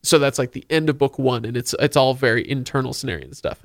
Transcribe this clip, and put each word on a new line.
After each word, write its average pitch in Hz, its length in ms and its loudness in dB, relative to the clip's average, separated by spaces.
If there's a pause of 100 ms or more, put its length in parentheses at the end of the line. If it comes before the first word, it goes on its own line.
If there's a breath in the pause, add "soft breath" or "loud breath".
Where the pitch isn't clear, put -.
so - 160 4
that's, 139 220 2
like, 123 140 -4
the - 140 -14
end 156 220 0
of 139 80 0
book 139 220 0
one, 123 260 0
and 117 100 -6
it's, 120 240 -4
it's - 160 2
all 131 200 4
very 120 340 2
internal 131 420 -2
Cenarian 104 440 -8
stuff. - 300 -8